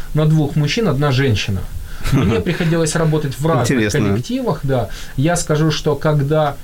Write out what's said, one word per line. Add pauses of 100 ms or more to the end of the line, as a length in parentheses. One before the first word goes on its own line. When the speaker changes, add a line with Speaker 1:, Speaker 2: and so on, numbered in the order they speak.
(140)
Speaker 1:
На
двух
мужчин –
одна
женщина. (540)
Мне
Speaker 2:
<laughs>
Speaker 1:
приходилось
работать
в
разных
Speaker 2:
Интересно.
Speaker 1:
коллективах,
да. (300)
Я
скажу,
что
когда (100)